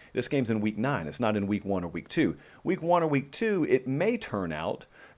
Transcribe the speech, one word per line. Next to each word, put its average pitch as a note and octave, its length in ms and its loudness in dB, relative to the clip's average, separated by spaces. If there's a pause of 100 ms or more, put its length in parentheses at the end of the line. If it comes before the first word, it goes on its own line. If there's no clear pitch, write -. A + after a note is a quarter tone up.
(120)
This - 160 0
game's C3 220 0
in A2 100 2
week G#2+ 180 0
nine. A2 300 -2
It's - 120 -6
not G#2+ 180 2
in G2 100 0
week G2+ 160 0
one F#2+ 200 -2
or F2 40 -6
week E2 200 -8
two. A2 280 2 (280)
Week F3+ 180 0
one E3+ 220 4
or D#3+ 40 2
week C#3+ 240 0
two, G#3 380 0
it B2+ 180 2
may C#3+ 300 0
turn F#2+ 340 -4
out D#2+ 360 -6 (300)